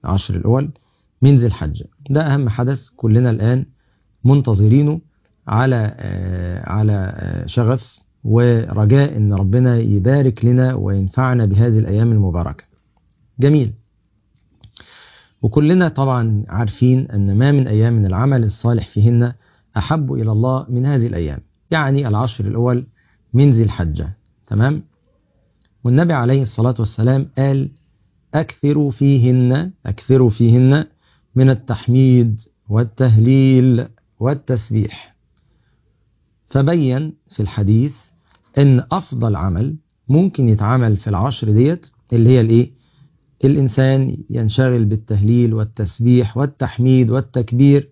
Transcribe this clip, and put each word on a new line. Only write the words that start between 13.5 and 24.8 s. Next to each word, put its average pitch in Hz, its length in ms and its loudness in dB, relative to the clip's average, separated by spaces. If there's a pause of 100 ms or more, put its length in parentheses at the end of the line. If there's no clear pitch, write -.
وكلنا 156 460 2
طبعًا 123 600 -2
عارفين 123 640 -2
أن 98 280 -2
ما 139 140 2
من 135 160 0
أيام 110 240 0
من 107 140 0
العمل 117 380 0
الصالح 113 440 -2
فيهن 120 440 0 (440)
أحب 139 360 -4
إلى 110 200 -4
الله 127 360 -2
من 123 180 -4
هذه 135 200 0
الأيام، 82 340 -6 (300)
يعني 139 380 -2
العشر 107 360 -4
الأول 120 420 -2 (480)
من 139 160 6
ذي 117 120 2
الحجة. 82 540 -4 (300)
تمام؟ 123 360 -2 (1000)